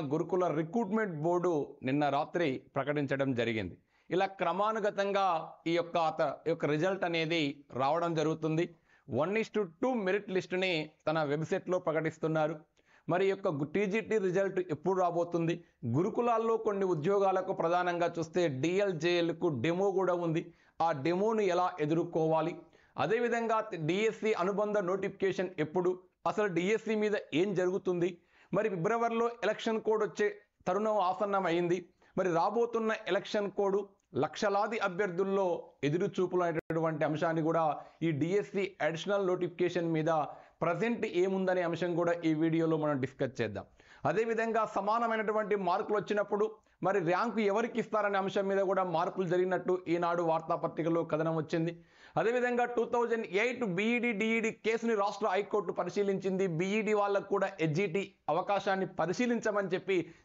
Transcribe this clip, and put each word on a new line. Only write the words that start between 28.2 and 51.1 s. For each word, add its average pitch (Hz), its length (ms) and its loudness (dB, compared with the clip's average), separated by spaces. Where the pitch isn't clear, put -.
మరి 214 160 2
ఫిబ్రవరిలో 226 600 0
ఎలక్షన్ 214 380 0
కోడ్ 214 220 0
వచ్చే 208 340 -2
తరుణం 214 300 2
ఆసన్నం 190 480 0
అయింది. 175 440 0
మరి 180 160 2
రాబోతున్న 220 600 2
ఎలక్షన్ 196 440 0
కోడ్ 196 260 2
లక్షలాది 202 640 0
అభ్యర్థుల్లో 190 840 0
ఎదురు 165 220 0
చూపులు 180 380 0
అనేటటువంటి 160 600 -2
అంశాన్ని 160 360 0
కూడా 160 360 2
ఈ 165 80 2
డిఎస్సి 190 680 -2
అడిషనల్ 170 460 0
నోటిఫికేషన్ 175 640 0
మీద 156 140 0
ప్రజెంట్ 175 440 0
ఏముందనే 185 560 0
అంశం 170 340 -2
కూడా 170 180 2
ఈ 160 80 4
వీడియోలో 160 440 2
మనం 147 240 0
డిస్కస్ 131 400 -4
చేద్దాం. 95 240 -4
అదేవిధంగా 220 600 0
సమానమైనటువంటి 214 880 0
మార్కులు 202 420 0
వచ్చినప్పుడు 208 540 0
మరి 196 160 2
ర్యాంకు 190 400 0
ఎవరికి 226 400 0
ఇస్తారనే 208 380 0
అంశం 196 300 0
మీద 196 100 2
కూడా 190 260 2
మార్పులు 180 440 0
జరిగినట్టు 180 600 2
ఈనాడు 170 360 2
వార్తాపత్రికలో 165 800 0
కథనం 160 320 -2